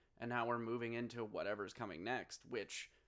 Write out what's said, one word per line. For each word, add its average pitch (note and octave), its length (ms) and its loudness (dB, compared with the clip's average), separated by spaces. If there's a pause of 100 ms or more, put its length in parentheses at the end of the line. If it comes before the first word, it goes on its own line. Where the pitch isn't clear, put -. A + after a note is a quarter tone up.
(200)
and A#2 80 -2
now A#2+ 180 4
we're A#2+ 120 4
moving A#2 360 0
into A#2 300 0
whatever's G2 480 0
coming F#2 320 -4
next, A#2 440 -2
which, - 420 -2 (180)